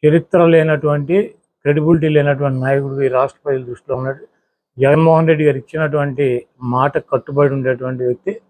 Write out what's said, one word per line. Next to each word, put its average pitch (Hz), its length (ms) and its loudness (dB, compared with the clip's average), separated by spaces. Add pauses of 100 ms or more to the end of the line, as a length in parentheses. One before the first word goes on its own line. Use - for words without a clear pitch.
చరిత్ర 165 380 2
లేనటువంటి, 156 880 0 (280)
క్రెడిబిలిటీ 156 460 2
లేనటువంటి 143 520 0
నాయకుడు 139 420 -2
ఈ 135 60 0
రాష్ట్ర 127 360 -2
ప్రజల 131 200 -4
దృష్టిలో 123 320 -8
ఉన్నాడు. 131 300 -8 (540)
జగన్మోహన్ 160 480 4
రెడ్డి 156 160 2
గారు 143 120 2
ఇచ్చినటువంటి 143 880 -4 (160)
మాట 127 360 0
కట్టుబడి 139 560 -2
ఉండేటువంటి 127 500 -4
వ్యక్తి. 127 460 -4